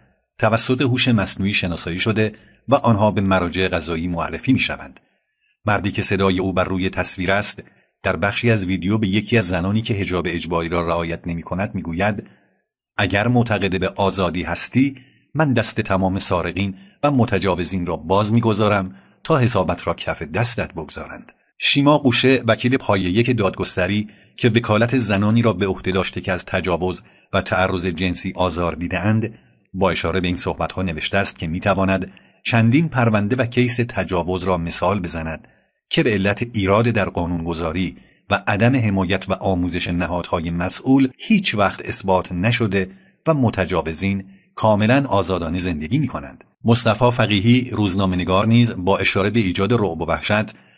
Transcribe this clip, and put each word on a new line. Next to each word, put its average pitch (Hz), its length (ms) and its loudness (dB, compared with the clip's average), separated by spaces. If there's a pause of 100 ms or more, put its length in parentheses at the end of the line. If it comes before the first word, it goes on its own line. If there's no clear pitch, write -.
(380)
توسط 117 440 2
هوش 123 260 2
مصنوعی 98 460 0
شناسایی 87 460 -4
شده 107 320 0 (360)
و 123 80 2
آنها 107 360 4
به 101 100 0
مراجع 92 460 0
قضایی 82 400 -2
معرفی 82 460 -2
می‌شوند. - 460 -4 (640)
مردی 101 260 0
که 107 100 -4
صدای 95 380 0
او 92 140 -2
بر 92 100 0
روی 92 260 -2
تصویر 92 420 -2
است، 101 320 0 (400)
در 92 120 0
بخشی 101 360 0
از 104 140 0
ویدیو 92 320 -2
به 107 100 0
یکی 104 300 0
از 98 100 2
زنانی 95 340 0
که 117 120 -4
حجاب 90 360 -2
اجباری 85 400 -2
را 85 180 -2
رعایت 85 400 -4
نمی‌کند 90 480 -6
می‌گوید: 95 520 -4 (720)
"اگر 101 300 2
معتقد 104 520 2
به 92 100 0
آزادی 90 540 0
هستی، 123 520 0 (380)
من 143 200 2
دست 113 280 0
تمام 95 360 0
سارقین 92 580 -2 (280)
و 147 80 2
متجاوزین 95 720 0
را 85 120 -4
باز 98 360 0
می‌گذارم 104 640 2 (280)
تا 160 140 2
حسابت 95 500 0
را 85 60 -2
کف - 280 -8
دستت 90 520 -2
بگذارند." - 580 -10 (300)
شیما 143 360 4
قوشه، 131 500 4
وکیل 123 300 2
پایهٔ 98 320 0
یک 117 280 2
دادگستری 95 720 0 (280)
که 123 120 2
وکالت 113 480 2
زنانی 107 440 2
را 113 120 4
به 95 140 -2
عهده 95 240 -2
داشته 92 300 -2
که 98 100 -4
از 90 140 -4
تجاوز 90 560 -2 (320)
و 98 80 2
تعرض 92 460 0
جنسی 90 480 -2
آزار 87 400 -2
دیده‌اند، 92 580 -2 (400)
با 92 160 2
اشاره 85 300 -2
به 87 80 -2
این 90 80 0
صحبت‌ها 87 460 -4
نوشته 85 360 -4
است 98 220 -2
که 87 80 -6
می‌تواند 95 640 0 (320)
چندین 120 460 4
پرونده 110 460 0
و 123 100 0
کیس 120 300 0 (120)
تجاوز 90 560 -4
را 92 140 0
مثال 90 420 0
بزند 82 480 -6 (420)
که 165 140 2
به 117 100 2
علت 101 300 0 (100)
ایراد 101 320 2
در 101 240 0
قانونگذاری 85 880 -4 (320)
و 98 180 0
عدم 113 280 2
حمایت 98 540 0
و 95 40 0
آموزش 90 540 -2
نهادهای 87 600 -4
مسئول 127 680 0
هیچ - 380 0
وقت 98 300 0
اثبات 92 460 0
نشده 95 580 0 (380)
و 160 60 4
متجاوزین 95 920 0 (320)
کاملاً 110 520 4
آزادانه 90 500 0
زندگی 87 420 -2
می‌کنند. - 440 -6 (200)
مصطفی 117 480 4
فقیهی، 113 580 2
روزنامه‌نگار، 95 800 2
نیز 113 300 4
با 92 200 2
اشاره 98 320 0
به 110 100 0
ایجاد 98 340 0
رعب 90 280 0
و 82 40 -4
وحشت 92 720 -2